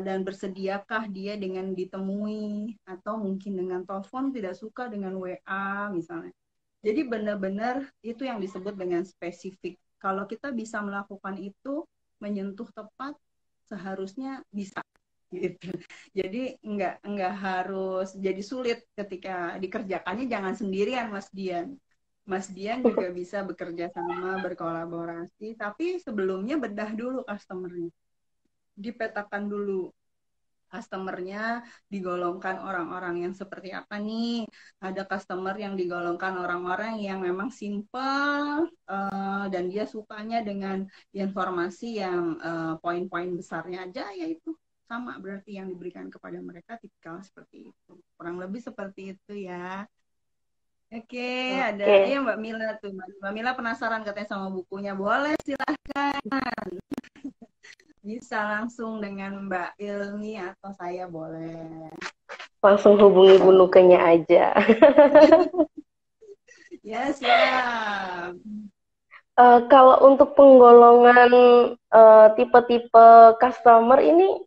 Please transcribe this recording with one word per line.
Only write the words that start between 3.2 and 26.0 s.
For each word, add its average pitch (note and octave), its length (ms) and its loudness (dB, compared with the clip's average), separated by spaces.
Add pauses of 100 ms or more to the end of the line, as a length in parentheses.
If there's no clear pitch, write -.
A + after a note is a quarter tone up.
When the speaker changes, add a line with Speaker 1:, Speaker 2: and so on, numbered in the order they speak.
Speaker 1:
dengan F#3 240 -10
telepon, A3+ 480 -10
tidak G#3 240 -12
suka A#3+ 320 -16
dengan F#3+ 320 -12
W F#3 240 -12
A G3 480 -12
misalnya. E3+ 400 -14 (480)
Jadi G#3+ 240 -6
benar-benar G#3+ 880 -10 (160)
itu A#3 160 -14
yang A#3+ 160 -10
disebut F#3+ 400 -14
dengan F3+ 240 -8
spesifik. F#3 720 -16 (240)
Kalau G3 320 -8
kita C4 240 -14
bisa A3 240 -12
melakukan G3+ 640 -14
itu, C4+ 400 -14 (400)
menyentuh G3+ 480 -12
tepat, C4 480 -20 (480)
seharusnya G3 720 -14 (160)
bisa G3 240 -14 (540)
gitu. F3+ 420 -12 (400)
Jadi G3+ 460 -10
nggak, G3+ 420 -10
nggak G3+ 320 -8
harus F#3+ 800 -10
jadi F#3+ 240 -8
sulit A#3 400 -10 (160)
ketika F#3 640 -12
dikerjakannya, F#3+ 720 -10
jangan F#3+ 240 -8
sendirian G#3+ 560 -8
Mas G3 240 -14
Dian. F#3 400 -12 (480)
Mas G3 240 -10
Dian G3+ 320 -12
juga G3 320 -4
bisa F3+ 320 -12
bekerja F3 480 -12
sama, F3+ 480 -10
berkolaborasi, E3+ 1200 -12
tapi E4 400 -10
sebelumnya G3+ 560 -8